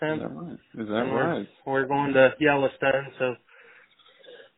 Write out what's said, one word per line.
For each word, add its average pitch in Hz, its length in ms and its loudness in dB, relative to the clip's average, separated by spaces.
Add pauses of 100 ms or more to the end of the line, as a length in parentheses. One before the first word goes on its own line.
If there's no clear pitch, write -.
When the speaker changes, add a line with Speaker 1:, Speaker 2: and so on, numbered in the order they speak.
Speaker 1:
tenth. 156 220 -2
Speaker 2:
Is 113 60 -8
that - 60 -10
right? 160 180 -12
Is - 360 -12
that 107 60 -4
Speaker 1:
And 123 180 -2
we're, 135 260 0
Speaker 2:
right? 101 100 -8 (180)
Speaker 1:
we're 135 200 0
going 139 280 -2
to 131 160 8 (100)
Yellowstone, 139 680 0 (120)
so 127 160 -2 (1200)